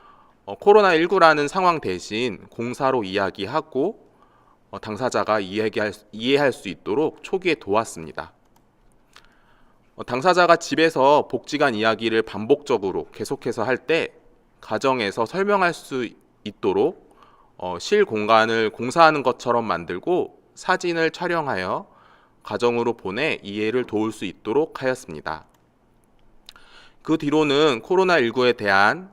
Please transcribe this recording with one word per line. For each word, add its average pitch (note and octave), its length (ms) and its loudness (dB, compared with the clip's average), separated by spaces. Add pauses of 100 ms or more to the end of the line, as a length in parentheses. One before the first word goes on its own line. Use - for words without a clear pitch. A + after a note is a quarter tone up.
(440)
어, - 120 -12
코로나 G3+ 380 6
일구라는 D#3+ 540 4
상황 F3+ 320 0
대신 G#2 680 -6
공사로 A#2+ 540 -4
이야기하고, G2+ 1080 -4 (600)
어, G2 100 -14
당사자가 G#2+ 600 -2
이야기할 G#2 520 -4
수, - 200 -18
이해할 C3 400 2
수 - 180 -10
있도록 A#2+ 520 -4
초기에 F3+ 340 -4
도왔습니다. E2+ 760 -6 (1600)
어, - 80 -14
당사자가 E3+ 520 4
집에서 D3 720 2
복지관 C#3 460 -2
이야기를 A2 480 0
반복적으로 G2+ 920 -2
계속해서 A2+ 500 -6
할 A#2+ 240 -4
때 D#3 220 0 (540)
가정에서 A2+ 640 -2
설명할 F#3+ 480 0
수 B2+ 340 -8 (360)
있도록, G#2 680 -2 (460)
어, F2+ 200 -8
실 G#3 280 2
공간을 A2 640 2
공사하는 D3+ 520 2
것처럼 A#2+ 420 0
만들고 F#2 800 -4 (120)
사진을 E3+ 560 -2
촬영하여 D3 760 -4 (560)
가정으로 A#2+ 520 -2
보내 A2+ 480 -6
이해를 G#2+ 420 -4
도울 A2 260 -2
수 A2 140 -12
있도록 A#2 580 -4
하였습니다. D#2+ 640 -8 (1600)
그 D#3 160 -2
뒤로는 D3 640 2
코로나 F3+ 360 2
일구에 A#2+ 360 2
대한 G#2+ 580 2